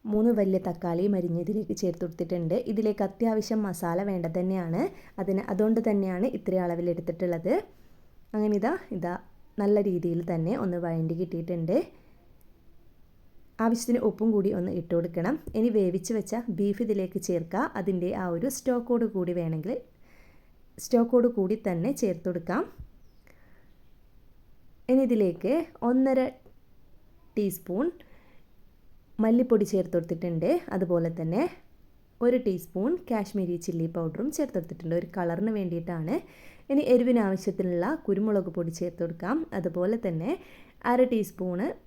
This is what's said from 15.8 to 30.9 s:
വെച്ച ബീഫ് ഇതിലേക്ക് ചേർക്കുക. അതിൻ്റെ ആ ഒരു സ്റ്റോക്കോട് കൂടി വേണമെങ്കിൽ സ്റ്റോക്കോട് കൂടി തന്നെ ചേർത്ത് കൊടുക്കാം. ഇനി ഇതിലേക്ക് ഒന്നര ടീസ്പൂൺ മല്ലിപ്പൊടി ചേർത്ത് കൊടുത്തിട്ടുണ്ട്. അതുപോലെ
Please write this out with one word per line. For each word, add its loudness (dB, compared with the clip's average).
വെച്ച -4
ബീഫ് 2
ഇതിലേക്ക് -2
ചേർക്കുക. -2
അതിൻ്റെ -2
ആ -4
ഒരു -2
സ്റ്റോക്കോട് 0
കൂടി -2
വേണമെങ്കിൽ -4
സ്റ്റോക്കോട് 6
കൂടി 2
തന്നെ 0
ചേർത്ത് 0
കൊടുക്കാം. -2
ഇനി 6
ഇതിലേക്ക് 2
ഒന്നര 4
ടീസ്പൂൺ -2
മല്ലിപ്പൊടി 4
ചേർത്ത് 0
കൊടുത്തിട്ടുണ്ട്. 0
അതുപോലെ 2